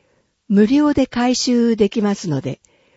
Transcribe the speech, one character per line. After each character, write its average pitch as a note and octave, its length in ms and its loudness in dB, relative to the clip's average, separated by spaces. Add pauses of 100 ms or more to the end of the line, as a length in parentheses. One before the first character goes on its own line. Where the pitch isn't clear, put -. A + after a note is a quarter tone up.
(480)
無 G#3 200 4
料 D4 260 2
で C4 140 0
回 B3 280 -2
収 A#3 400 0
で G#3+ 140 0
き A3+ 120 -4
ま G3+ 140 0
す G3 140 -8
の C#3 120 -2
で、 C3+ 200 -10 (360)